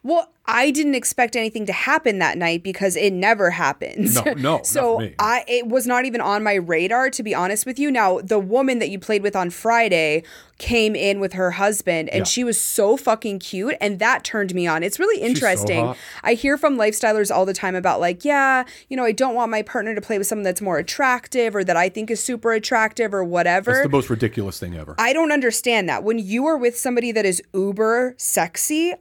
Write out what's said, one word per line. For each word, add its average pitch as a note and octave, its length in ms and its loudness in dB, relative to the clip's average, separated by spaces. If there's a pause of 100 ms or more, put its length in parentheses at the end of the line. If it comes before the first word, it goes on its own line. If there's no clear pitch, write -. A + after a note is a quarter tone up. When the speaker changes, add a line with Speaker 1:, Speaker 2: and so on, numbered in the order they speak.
Speaker 1:
Well, E4 280 0 (200)
I B3+ 200 4
didn't C#4+ 240 2
expect A#3+ 400 0
anything A3 320 -2
to F#3+ 60 -4
happen C4 460 0
that E3 160 2
night E3+ 280 0
because F#3+ 320 -2
it F#3+ 180 2
never G3 380 2
happens. E3+ 640 0
Speaker 2:
No, C3 180 0
no, C#3+ 280 0
Speaker 1:
<laughs> - 20 -14
So - 180 0
Speaker 2:
not A#3 140 2
for A3+ 60 -2
me. A2 180 -6
Speaker 1:
I, A3+ 280 2
it A#3+ 200 0
was A#3 180 0
not B3 200 2
even A#3+ 160 -4
on G3+ 220 0
my G#3 120 2
radar, F#3+ 560 0
to B3+ 100 -6
be G#3+ 140 -4
honest F#3 320 -2
with B3+ 100 -8
you. C#4+ 140 0
Now, G#3 300 2
the G#3 180 0
woman B3 400 0
that F3+ 100 -2
you G3 80 -8
played G3+ 240 -2
with G3 140 -2
on F3+ 160 -2
Friday F3 720 2 (340)
came A3 380 2
in G3 240 0
with F#3+ 140 -2
her F#3 180 0
husband, F3 580 0
and F#3 120 0
Speaker 2:
Yeah. - 20 -2
Speaker 1:
she B3 200 0
was A#3 160 0
so A3 380 2
fucking A3 420 -2
cute, G#3 400 -4
and G3+ 200 -2
that A3+ 240 2
turned G3 320 -2
me F3+ 100 0
on. D#3+ 160 0
It's F#3+ 160 -4
really G4+ 200 2
Speaker 2:
She's - 80 -4
so - 20 2
Speaker 1:
interesting. G3 580 2
Speaker 2:
hot. B2+ 120 -4 (260)
Speaker 1:
I A#3 100 2
hear C#4 240 0
from C#4+ 200 2
lifestylers G#3+ 560 2
all F#3 120 4
the F#3+ 80 -2
time F#3 220 -4
about, F3 240 2
like, F3 260 -2
"Yeah, C4+ 380 4 (260)
you C4+ 80 -6
know, B3+ 80 0
I A#3+ 60 4
don't B3+ 240 0
want A#3 160 0
my G#3+ 100 -2
partner A3 320 -6
to G#3 80 -4
play G#3 160 -4
with G3 80 -2
someone G#3+ 180 -4
that's F#3 180 -2
more F#3 180 -2
attractive A#3+ 760 -2
or G3 80 0
that F3+ 140 2
I F3+ 120 4
think G#3+ 200 -8
is A3+ 140 -4
super A#3 300 -2
attractive A3 600 0
or F#3+ 100 0
whatever." F3 500 2
Speaker 2:
That's C4 120 4
the - 40 -2
most C#3 200 2
ridiculous G#2+ 500 -2
thing F2 160 -8
ever. D2+ 220 -12
Speaker 1:
I A#3 160 2
don't D#4 180 2
understand A#3 580 0
that. B2 140 -2
When A3 140 0
you A3+ 300 -2
are D#4+ 100 2
with A#3+ 180 0
somebody A#3+ 360 -2
that G#3+ 140 0
is F#3 180 0 (100)
uber A3 640 0
sexy D4+ 840 -2